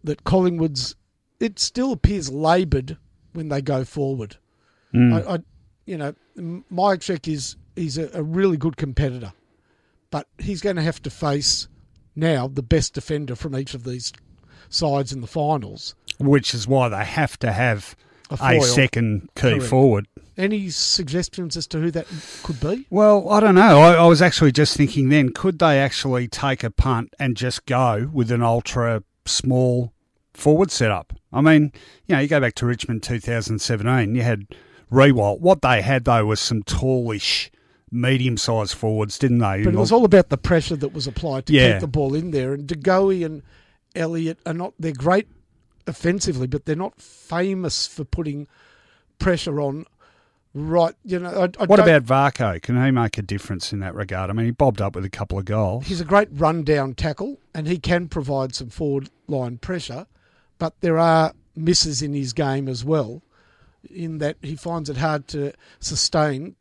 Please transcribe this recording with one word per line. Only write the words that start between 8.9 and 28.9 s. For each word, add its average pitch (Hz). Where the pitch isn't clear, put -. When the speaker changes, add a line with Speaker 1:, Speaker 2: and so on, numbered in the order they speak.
Speaker 1:
but 147
he's 190
gonna 185
have 160
to -
face -
now 151
the 135
best 143
defender 143
from 139
each 135
of 120
these 123
sides 139
in 135
the 117
finals. 143
Speaker 2:
Which 139
is 107
why 127
they 104
have 143
to 117
have 110
Speaker 1:
A 156
Speaker 2:
a -
Speaker 1:
foil. 131
Speaker 2:
second 120
key 127
Speaker 1:
Correct. 110
Speaker 2:
forward. 120
Speaker 1:
Any 196
suggestions 165
as 165
to 165
who 165
that 160
could 147
be? 196
Speaker 2:
Well, 208
I 208
don't 214
know. 185
I, 170
I 170
was 170
actually 160
just 143
thinking 139
then, 143
could 185
they 151
actually 127
take 135
a 113
punt 117
and 127
just 127
go 123
with 120
an 120
ultra 117